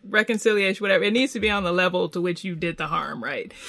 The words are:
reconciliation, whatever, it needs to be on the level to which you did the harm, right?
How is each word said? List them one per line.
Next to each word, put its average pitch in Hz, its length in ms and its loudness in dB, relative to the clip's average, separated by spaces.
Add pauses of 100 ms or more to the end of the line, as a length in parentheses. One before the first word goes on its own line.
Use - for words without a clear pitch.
reconciliation, 208 760 2
whatever, 196 200 4
it 208 80 2
needs 262 220 2
to 226 60 -6
be 214 100 2
on 202 140 0
the 175 80 0
level 180 380 2
to 180 100 -4
which 175 240 -2
you 185 100 -6
did 165 220 -4
the 156 100 -6
harm, 165 360 -4
right? 131 300 -6 (160)